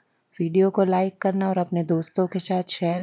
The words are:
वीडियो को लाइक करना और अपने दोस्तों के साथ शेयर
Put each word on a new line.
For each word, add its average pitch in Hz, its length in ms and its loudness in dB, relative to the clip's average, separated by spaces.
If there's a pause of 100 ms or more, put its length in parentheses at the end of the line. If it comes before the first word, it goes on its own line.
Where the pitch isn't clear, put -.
(380)
वीडियो 180 320 2
को 196 140 2
लाइक 185 340 0
करना 190 300 0
और 185 100 0
अपने 175 280 -2
दोस्तों 165 400 0
के 185 140 -4
साथ 180 300 -4
शेयर 180 320 -2